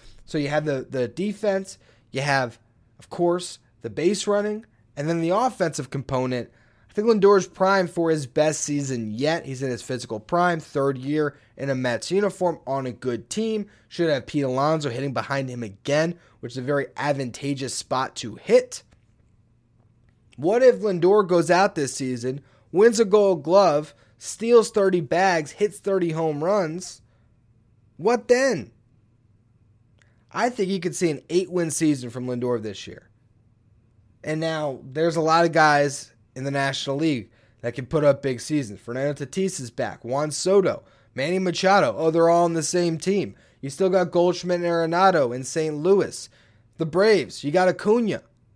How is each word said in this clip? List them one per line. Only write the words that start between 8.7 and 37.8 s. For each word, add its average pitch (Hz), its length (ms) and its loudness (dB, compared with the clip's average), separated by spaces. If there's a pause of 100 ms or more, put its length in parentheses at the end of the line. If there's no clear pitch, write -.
yet. 156 340 -2
He's 135 200 -10
in 131 80 -2
his 117 100 -6
physical 117 380 -8
prime, 175 400 0
third 139 400 -2
year 147 360 -2 (220)
in 139 140 -4
a 135 40 0
Mets 127 360 -4
uniform 185 560 0
on 135 180 -4
a 127 60 -6
good 175 360 -6
team. 220 380 -4 (220)
Should 170 240 -2
have 135 160 -2
Pete 147 160 -2
Alonso 143 480 0
hitting 135 200 -6
behind 131 380 -4
him 120 140 -8
again, 147 500 -2 (280)
which 120 100 -12
is 127 80 -10
a - 20 -8
very 139 240 -2 (100)
advantageous 135 800 -4
spot - 440 -4
to 117 180 -10
hit. - 480 0 (1500)
What 190 240 2
if 233 200 6
Lindor 196 460 2
goes 170 220 2
out 190 240 4
this 139 220 -4
season, 127 460 -6 (300)
wins 208 280 4
a 233 60 4
Gold 196 360 2
Glove, 156 540 4 (240)
steals 226 500 4
thirty 190 320 2
bags, 165 520 0
hits - 260 -2
thirty 185 320 0
home 156 320 -2
runs? 180 580 -2 (960)
What 220 300 0
then? 247 440 2 (1600)
I 233 200 -2
think 208 180 -2
you 196 100 -2
could 165 160 -4
see 175 140 0
an 143 220 -6
eight-win 175 400 0
season 143 400 0
from 127 160 -8
Lindor 123 340 -2
this 104 240 -10
year. - 240 -20 (1160)
And 156 140 -4
now 156 400 -4 (100)
there's 156 280 0
a 165 40 0
lot 160 220 4
of 170 80 2
guys 147 640 2 (200)
in 131 120 -10
the 139 40 -4
National 139 460 -4
League 143 340 -2 (300)
that 120 140 -6
can 135 120 -8